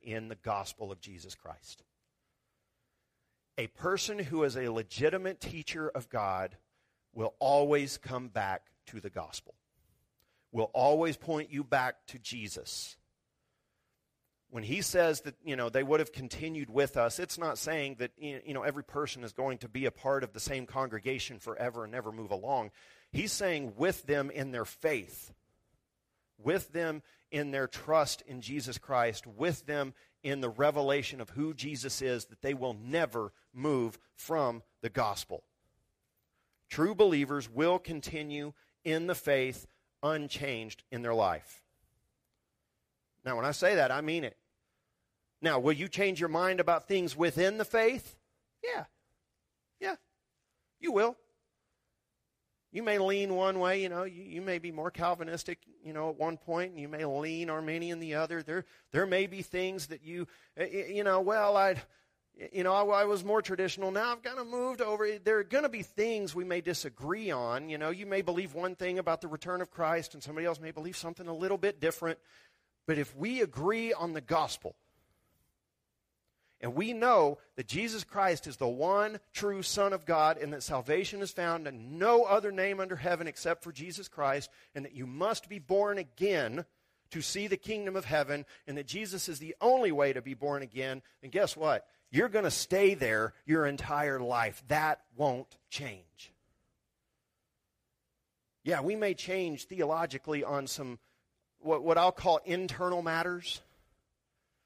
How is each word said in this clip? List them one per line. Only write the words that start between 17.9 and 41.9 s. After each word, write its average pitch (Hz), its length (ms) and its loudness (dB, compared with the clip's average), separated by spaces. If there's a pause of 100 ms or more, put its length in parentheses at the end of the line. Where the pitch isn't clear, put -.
that, 123 120 -4 (100)
y-, 143 240 -8
you 147 80 -8
know, 131 100 -4
every 143 200 -2
person 139 400 -6
is 110 100 -10
going 131 260 -2
to 120 80 -12
be 131 180 -4
a 117 60 2
part 135 320 0
of 120 100 -8
the - 60 -10
same 131 260 -6
congregation 123 760 -4
forever 117 440 -4
and 107 80 -10
never 113 200 -6
move 110 200 -10
along. 110 380 -2 (420)
He's 196 220 -4
saying 151 420 -2
with 180 300 0
them 139 240 0
in 139 220 -6
their 117 140 -4
faith, - 680 -4 (1040)
with 156 340 -2
them 160 300 -4 (300)
in 147 200 -2
their 135 160 0
trust - 600 2
in 127 120 -12
Jesus 123 380 -8
Christ, 120 480 0
with 135 400 -4
them 143 280 -2 (300)
in 139 160 -2
the 127 100 -2
revelation 139 720 2
of 113 120 -12
who 151 220 -4
Jesus 135 480 -8
is, 123 240 -2
that - 160 -20
they 135 120 -2
will 127 200 -4
never 120 600 -2 (200)
move 127 460 0 (160)
from 127 480 -2 (180)
the 113 80 -4
gospel. 104 540 -2 (1300)
True 185 260 0
believers 143 540 4
will 160 300 2
continue 147 760 -8 (300)
in 165 240 0
the 180 80 0
faith 131 520 0 (360)
unchanged 139 880 -4
in 120 100 -6
their 117 120 0
life. 95 500 2 (1600)